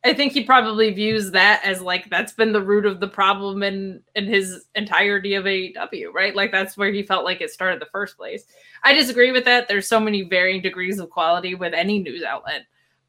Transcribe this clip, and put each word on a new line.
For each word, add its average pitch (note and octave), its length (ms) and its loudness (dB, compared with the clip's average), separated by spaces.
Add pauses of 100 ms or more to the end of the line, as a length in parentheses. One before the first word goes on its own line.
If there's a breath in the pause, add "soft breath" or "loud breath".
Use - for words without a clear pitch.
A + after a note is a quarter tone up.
I B3+ 100 4
think C#4 180 0
he C#4 120 -2
probably A3 480 4
views G#3 400 -2
that G3 320 4
as, F#3+ 160 -2
like, F3+ 280 -4
that's F#3+ 240 -4
been A3 200 0
the G#3 100 2
root G3+ 240 2
of F#3+ 140 -2
the G3 80 -4
problem G3 560 0
in, G3 360 -6 (140)
in G3+ 120 -2
his G3 400 -2 (100)
entirety G3+ 580 0
of G3 120 -2
A G3 100 0
E F#3 160 -6
W, - 400 -10
right? F#3+ 240 -2
Like, G3 160 0
that's F#3+ 240 -2
where G3+ 160 0
he G3+ 100 -4
felt F#3+ 220 -2
like F3+ 160 -2
it D#3 100 -6
started F#3 300 -4
the D3+ 60 -12
first G3 300 -8
place. - 280 -12 (400 soft breath)
I C4+ 80 6
disagree B3+ 400 4
with B3 140 0
that. B3 200 4
There's G3+ 220 -2
so A3+ 100 4
many G#3+ 240 0
varying F#3 400 0
degrees F#3 380 -4
of E3+ 100 -12
quality F3+ 460 0
with F3 180 -6
any F#3+ 240 0
news E3 240 -6
outlet. C#3 400 -8 (460)